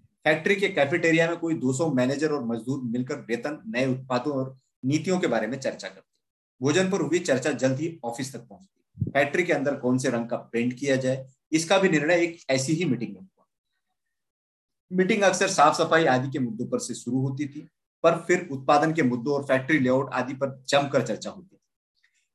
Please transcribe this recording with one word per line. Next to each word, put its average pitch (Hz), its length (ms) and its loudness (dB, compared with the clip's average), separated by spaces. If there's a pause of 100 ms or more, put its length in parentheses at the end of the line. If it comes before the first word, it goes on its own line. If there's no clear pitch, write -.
(240)
फैक्ट्री 160 320 4
के 196 120 0
कैफेटेरिया 165 600 2
में 170 100 -4
कोई 165 160 -2
दो 131 180 0
सौ 160 180 0
मैनेजर 139 420 0
और 135 120 -2
मजदूर 117 400 -4
मिलकर 127 300 -4
वेतन, 127 520 -6
नए 120 200 -2
उत्पादों 131 480 -4
और 131 240 -6 (260)
नीतियों 160 360 0
के 175 60 0
बारे 113 200 0
में 131 140 -6
चर्चा 101 280 -8
करते। - 280 -20 (460)
भोजन 180 280 2
पर 196 100 0
हुई 147 180 0
चर्चा 143 340 0
जल्द 131 280 0
ही 165 240 -6
ऑफिस - 280 -8
तक - 80 -14
पहुंचती। - 360 -20 (340)
फैक्ट्री 160 340 0
के 170 80 0
अंदर 139 240 0
कौन 127 220 0
से 135 120 0
रंग 117 180 -2
का 120 80 -4
पेंट 120 420 -4
किया 135 180 0
जाए, 131 300 -2 (260)
इसका 160 260 2
भी 185 100 4
निर्णय 165 340 2
एक 170 180 -4 (100)
ऐसी 135 220 0
ही 170 120 0
मीटिंग 110 300 -2
में 92 60 -18
हुआ। - 260 -20 (1500)
मीटिंग 185 300 2
अक्सर 185 260 4
साफ 151 260 6
सफाई 165 300 4
आदि 131 260 2
के 143 80 -4
मुद्दों 120 280 -4
पर 123 120 -2
से 117 160 -8
शुरू 131 340 -2
होती 139 200 -6
थी, 151 200 -16 (340)
पर 170 140 6
फिर - 360 -2
उत्पादन 147 400 2
के 160 100 0
मुद्दों 123 320 0
और 139 100 -2
फैक्ट्री 135 340 2
लेआउट 131 340 0
आदि 127 220 -4
पर 135 340 -6
जमकर 139 380 2
चर्चा 101 240 -8
होती - 260 -20
थी। - 40 -20 (760)